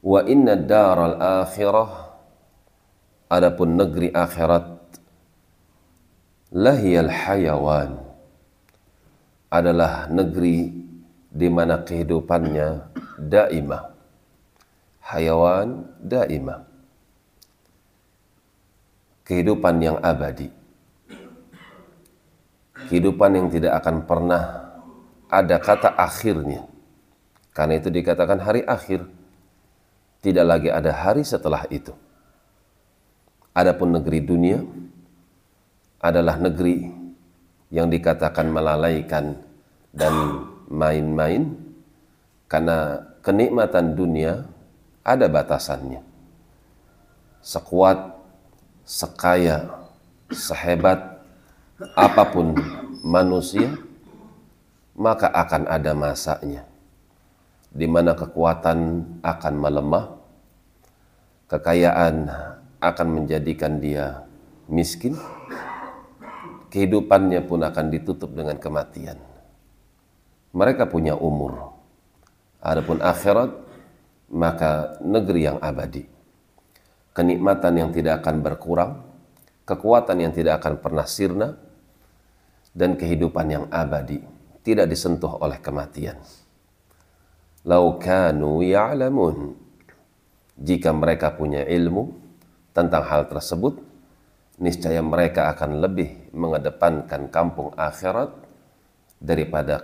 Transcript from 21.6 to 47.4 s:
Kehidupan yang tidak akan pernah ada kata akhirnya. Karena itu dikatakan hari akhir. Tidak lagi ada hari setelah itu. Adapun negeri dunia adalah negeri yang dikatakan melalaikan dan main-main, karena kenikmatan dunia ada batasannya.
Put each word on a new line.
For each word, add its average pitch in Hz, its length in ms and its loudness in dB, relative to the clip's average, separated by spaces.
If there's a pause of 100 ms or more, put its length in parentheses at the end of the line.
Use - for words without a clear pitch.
Kehidupan 90 480 4
yang 92 160 2
tidak 82 320 0
akan 80 240 -2
pernah 85 340 2 (880)
ada 90 320 4
kata 104 360 4
akhirnya. 87 680 -2 (880)
Karena 78 260 2
itu 80 120 -4
dikatakan 87 480 2
hari 107 240 0
akhir. 95 420 -4 (1160)
Tidak 90 200 4
lagi 82 280 4
ada 80 200 0
hari 98 280 0
setelah 78 480 -4
itu. - 240 -10 (1600)
Adapun 90 420 2
negeri 80 300 0
dunia 87 340 2 (1400)
adalah 85 400 2
negeri 87 500 0 (800)
yang 82 240 0
dikatakan 80 560 0
melalaikan 78 880 -2 (560)
dan 78 220 0 (520)
main-main, 78 880 0 (920)
karena 80 560 -2 (160)
kenikmatan 98 720 2
dunia 85 540 -2 (560)
ada 123 240 4
batasannya. 69 720 -2 (1400)